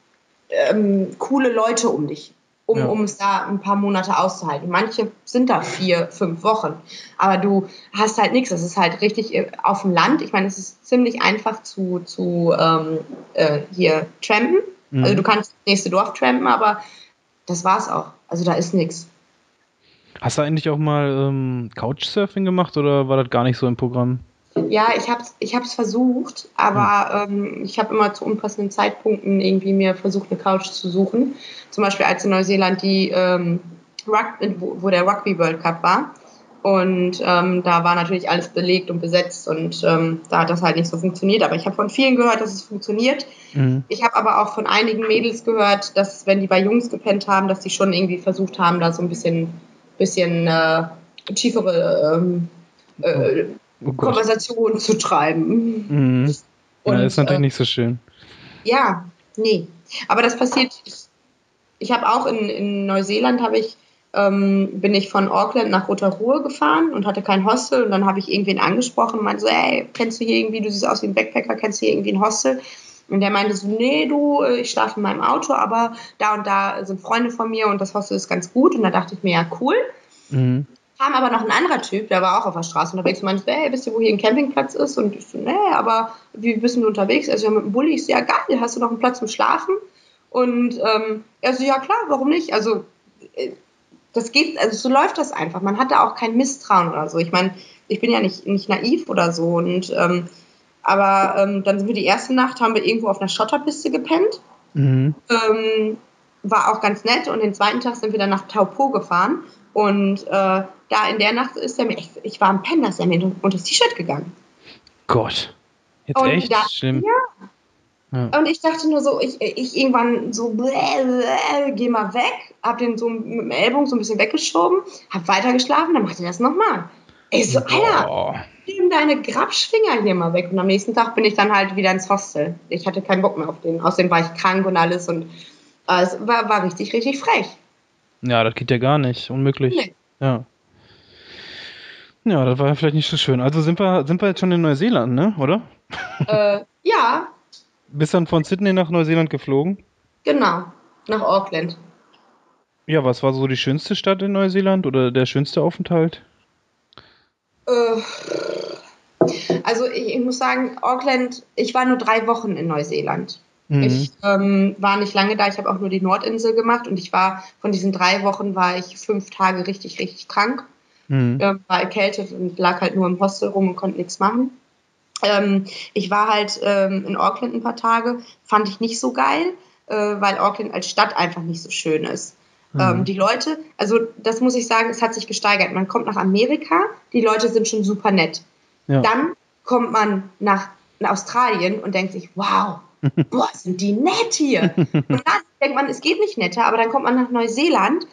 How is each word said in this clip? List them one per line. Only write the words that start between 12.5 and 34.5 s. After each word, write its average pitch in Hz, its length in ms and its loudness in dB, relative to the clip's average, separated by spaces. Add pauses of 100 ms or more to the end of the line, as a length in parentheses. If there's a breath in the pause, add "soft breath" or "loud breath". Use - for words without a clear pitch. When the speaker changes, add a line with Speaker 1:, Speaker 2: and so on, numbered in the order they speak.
Speaker 1:
ähm, 160 400 0 (360)
äh, 147 260 2 (140)
hier 165 320 2 (140)
trampen. 247 380 2 (320)
Speaker 2:
Mhm. 135 140 0
Speaker 1:
Also 196 100 4
du 190 80 2
kannst 214 300 2
das - 40 -20 (100)
nächste 196 240 0
Dorf 190 240 0
trampen, 127 340 2
aber 208 320 2 (640 loud breath)
das 175 180 -6
war's 190 240 0
auch. - 180 -4 (220)
Also 170 160 -4
da 165 100 2
ist 170 200 -2
nix. 165 320 -2 (1120 loud breath)
Speaker 2:
Hast - 180 -2
du 151 40 2
eigentlich 156 280 0
auch 147 80 0
mal, 143 500 0
ähm, 127 480 -4
Couchsurfing 196 680 -4
gemacht 185 320 0
oder 143 320 2
war 135 80 4
das 131 140 0
gar 120 140 2
nicht 127 140 2
so 135 100 0
im 120 80 0
Programm? 123 440 -2 (500)
Speaker 1:
Ja, 214 260 4
ich 247 140 -4
hab's, 240 280 -4
ich - 160 -6
hab's 240 200 -4
versucht, 247 800 -2
aber, 202 720 2
Speaker 2:
Hm. 202 80 -6 (220)
Speaker 1:
ähm, - 80 -8
ich 196 140 -6
hab 220 120 -2
immer 208 240 2
zu - 100 -10
unpassenden 208 460 -4
Zeitpunkten 208 720 0
irgendwie 190 340 2
mir 190 200 2
versucht, 190 360 -4
eine 185 100 -4
Couch 190 300 0
zu - 180 -8
suchen. 196 460 0 (360 loud breath)
Zum 208 140 -2
Beispiel, 196 220 0
als 180 180 -2
in 202 60 2
Neuseeland 190 500 2
die, 190 300 2
ähm, 180 500 2 (460)
Rug-, 214 520 -2